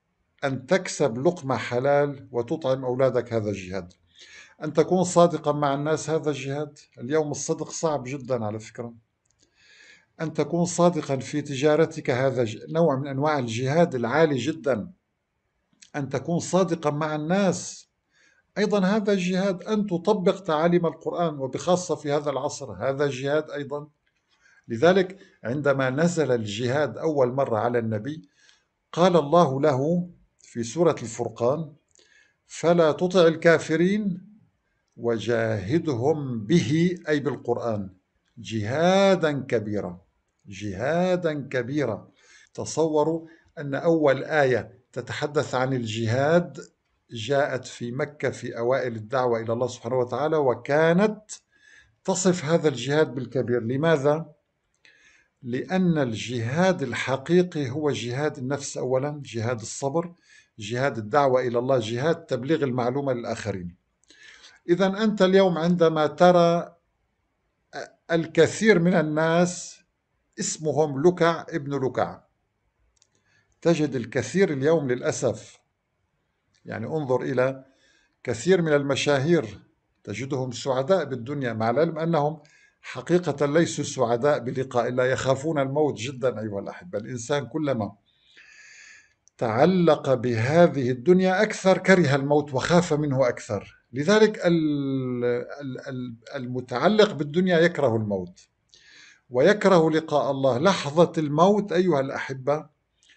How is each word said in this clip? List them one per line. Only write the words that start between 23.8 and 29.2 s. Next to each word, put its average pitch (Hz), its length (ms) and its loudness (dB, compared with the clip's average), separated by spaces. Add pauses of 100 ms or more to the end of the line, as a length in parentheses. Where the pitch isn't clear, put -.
لذلك 170 500 4 (260)
عندما 135 460 0
نزل 151 420 2
الجهاد 120 640 -2
أول 143 340 2
مرة 120 260 0
على 123 200 0
النبي، 113 500 -6 (640)
قال 175 240 4
الله 143 440 4